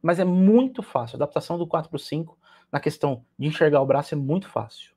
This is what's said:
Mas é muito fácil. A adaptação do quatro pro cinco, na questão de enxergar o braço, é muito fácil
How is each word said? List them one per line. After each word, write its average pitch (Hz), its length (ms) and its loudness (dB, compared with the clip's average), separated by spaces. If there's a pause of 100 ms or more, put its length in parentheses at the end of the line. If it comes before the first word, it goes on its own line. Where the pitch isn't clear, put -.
Mas 170 180 0
é 190 40 2
muito 196 600 4
fácil. 120 320 -6
A - 20 -12
adaptação 156 400 -4
do 170 80 -4
quatro 165 240 -4
pro 151 80 -10
cinco, 156 400 -8 (340)
na 143 80 -4
questão 143 460 -4 (140)
de 135 80 -4
enxergar 151 340 2
o 135 40 0
braço, 139 280 0
é 151 40 -6
muito 147 300 -4
fácil - 500 -10